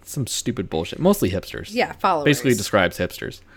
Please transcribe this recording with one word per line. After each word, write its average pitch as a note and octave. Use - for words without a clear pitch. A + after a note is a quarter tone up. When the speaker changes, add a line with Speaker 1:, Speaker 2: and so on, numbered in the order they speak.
Speaker 1:
some -
stupid G#2+
bullshit. -
Mostly D#3+
hipsters. -
Speaker 2:
Yeah, A3
followers. E3
Speaker 1:
Basically C#3
describes G2+
hipsters. -